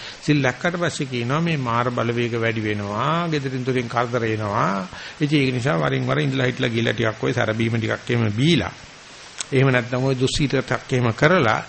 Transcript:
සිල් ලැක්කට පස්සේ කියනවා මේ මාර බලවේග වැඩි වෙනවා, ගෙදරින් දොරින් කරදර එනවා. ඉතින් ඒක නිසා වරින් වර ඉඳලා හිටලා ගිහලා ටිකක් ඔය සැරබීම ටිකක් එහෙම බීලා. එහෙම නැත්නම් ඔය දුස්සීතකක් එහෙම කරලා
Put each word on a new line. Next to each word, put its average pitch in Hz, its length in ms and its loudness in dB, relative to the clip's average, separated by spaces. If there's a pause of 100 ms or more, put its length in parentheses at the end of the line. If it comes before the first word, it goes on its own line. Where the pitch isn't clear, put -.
(180)
සිල් 151 220 2
ලැක්කට 135 360 0
පස්සේ 170 300 -4
කියනවා 127 340 -2
මේ 170 180 0
මාර 120 320 0
බලවේග 120 460 0
වැඩි 113 260 0
වෙනවා, 107 680 -2
ගෙදරින් 135 360 -4
දොරින් 123 240 0
කරදර 120 380 0
එනවා. 113 640 0 (280)
ඉතින් 151 240 2
ඒක 131 140 2
නිසා 127 240 0
වරින් 135 280 0
වර 131 140 2
ඉඳලා 135 260 0
හිටලා 123 240 0
ගිහලා 117 240 2
ටිකක් 113 300 0
ඔය 135 80 0
සැරබීම 113 440 0
ටිකක් 110 340 -2
එහෙම 117 220 2
බීලා. 120 400 2 (760)
එහෙම 135 200 4
නැත්නම් 127 360 2
ඔය 135 100 2
දුස්සීතකක් 131 720 0
එහෙම 120 240 2
කරලා 143 560 4